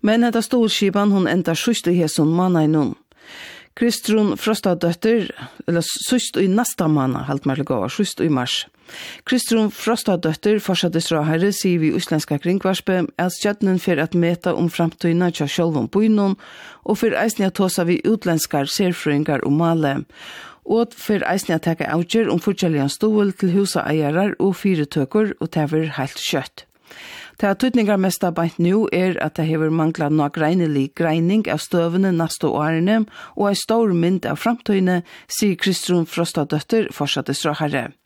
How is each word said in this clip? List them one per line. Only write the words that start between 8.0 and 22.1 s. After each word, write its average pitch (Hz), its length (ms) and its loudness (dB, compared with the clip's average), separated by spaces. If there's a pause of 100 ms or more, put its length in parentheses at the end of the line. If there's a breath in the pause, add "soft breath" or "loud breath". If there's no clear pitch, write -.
í 165 80 2
mars. 123 220 -2 (720 loud breath)
Kristrún 226 460 2
Frostadóttir, 208 920 0
forsætisráðherra, 165 920 0
sigur 175 300 0
við 156 160 2
íslenska 151 420 -2
kringvarpið 185 680 0 (120)
at 180 140 -2
stjørnin 196 460 0
fer 165 200 0
at 165 160 0
meta 170 400 0
um 170 120 2
framtíðina 170 600 0
hjá 160 160 -4
sjálvum 151 480 0
býnum 202 440 2 (480 loud breath)
og 214 160 0
fer 226 160 2
eisini 208 320 0
at - 100 -10
tosa 185 260 2
við 175 280 0
útlenskar 160 580 0
serfrøðingar 151 760 0
um 143 160 2
málið. 160 440 0 (600 loud breath)
Og 233 320 0
fer - 320 -2
eisini 180 280 0
at - 100 -2
taka 165 260 -2
avgerð 175 400 0